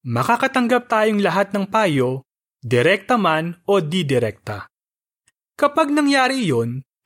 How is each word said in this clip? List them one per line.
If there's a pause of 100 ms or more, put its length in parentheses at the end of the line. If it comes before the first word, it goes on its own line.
makakatanggap
tayong
lahat
ng
payo, (400)
direkta
man
o
didirekta. (920)
Kapag
nangyari
iyon, (220)